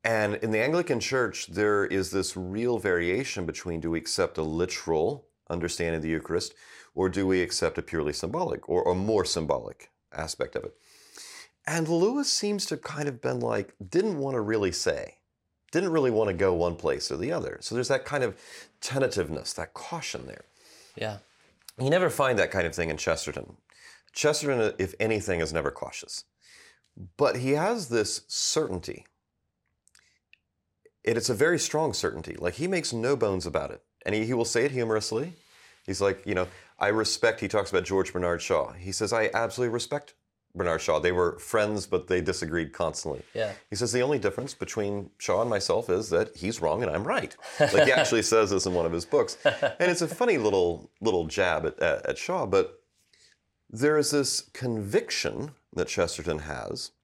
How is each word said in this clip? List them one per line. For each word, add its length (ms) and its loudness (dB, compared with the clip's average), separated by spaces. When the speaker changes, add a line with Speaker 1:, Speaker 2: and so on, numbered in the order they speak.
Speaker 1:
And 320 2
in 160 -2
the 100 4
Anglican 380 0
church, 480 -2
there 380 2
is 260 0
this 260 -2
real 400 -2
variation 680 0
between 360 -6
do 100 -2
we 80 0
accept 380 -2
a 60 -2
literal 800 -2
understanding 480 -2
of 60 -4
the 60 -2
Eucharist 440 -2
or 160 0
do 180 0
we 140 4
accept 360 -2
a 40 -4
purely 320 -2
symbolic 560 -4
or 200 2
a 60 2
more 300 2
symbolic 680 -4
aspect 420 -6
of 80 -4
it. 120 -12
And 220 0
Lewis 420 2
seems 360 -2
to 100 -4
kind 320 -4
of 100 -8
been 200 -2
like, 340 -2
didn't 300 2
want 160 -2
to 60 0
really 300 0
say, 440 -2
didn't 200 0
really 200 4
want 180 4
to 60 0
go 180 4
one 220 2
place 360 -2
or 60 -2
the 140 -2
other. 300 -4
So 120 -8
there's 140 0
that 180 0
kind 180 0
of 160 -4
tentativeness, 720 -2
that 200 -8
caution 540 -10
there. 180 -16
Speaker 2:
Yeah. 220 -6
Speaker 1:
You 100 2
never 220 4
find 260 2
that 140 2
kind 160 2
of 80 -4
thing 160 0
in 60 -2
Chesterton. 600 -4
Chesterton, 640 2
if 220 -2
anything, 420 0
is 100 -2
never 200 0
cautious. 540 -12
But 200 2
he 160 0
has 360 0
this 380 0
certainty. 800 -4
And 140 2
it's 120 -2
a 60 2
very 240 4
strong 340 0
certainty. 460 -4
Like, 160 -2
he 120 -4
makes 260 -2
no 220 2
bones 300 0
about 260 -2
it. 100 -14
And 100 0
he, 100 2
he 80 0
will 120 2
say 200 2
it 60 0
humorously. 600 -2
He's 160 -2
like, 240 2
you 80 -2
know, 140 2
"I 80 4
respect," 540 2
he 60 -4
talks 220 0
about 160 2
George 260 0
Bernard 300 0
Shaw. 320 0
He 180 -10
says, 220 -2
"I 220 2
absolutely 380 0
respect 420 -6
Bernard 260 0
Shaw. 180 2
They 120 4
were 260 2
friends, 480 0
but 220 -2
they 140 2
disagreed 520 -2
constantly." 480 -4
Speaker 2:
Yeah. 160 -2
Speaker 1:
He 60 -8
says, 160 -2
"The 100 2
only 160 2
difference 380 -2
between 640 -4
Shaw 220 0
and 80 0
myself 420 0
is 180 0
that 260 0
he's 240 -6
wrong 220 0
and 100 -2
I'm 120 -2
right." 320 -2
Like, 260 6
he 60 6
Speaker 2:
<laughs> 0 -
Speaker 1:
actually 320 4
says 260 6
this 160 2
in 80 0
one 140 2
of 40 2
his 140 -2
books. 400 2
And 460 2
it's 100 0
a 60 -2
funny 320 2
little, 500 2
little 260 2
jab 400 2
at, 120 -6
at, 280 2
at 100 -2
Shaw, 300 -2
but 340 2
there 280 2
is 120 2
this 320 0
conviction 1000 -2
that 140 -2
Chesterton 520 -2
has 520 -8